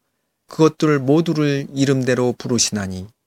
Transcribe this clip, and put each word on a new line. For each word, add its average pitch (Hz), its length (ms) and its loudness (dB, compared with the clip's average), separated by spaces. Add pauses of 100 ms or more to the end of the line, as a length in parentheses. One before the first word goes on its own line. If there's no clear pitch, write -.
(480)
그것들 151 500 2
모두를 147 800 0
이름대로 127 640 2
부르시나니 101 680 -4 (200)